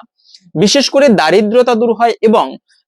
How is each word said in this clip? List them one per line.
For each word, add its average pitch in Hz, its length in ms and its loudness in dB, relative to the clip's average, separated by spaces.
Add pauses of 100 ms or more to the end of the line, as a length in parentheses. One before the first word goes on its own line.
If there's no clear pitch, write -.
(600)
বিশেষ 254 300 0
করে 277 180 2
দারিদ্রতা 214 680 0
দূর 226 180 -2
হয় 208 200 -2 (100)
এবং 190 340 0 (320)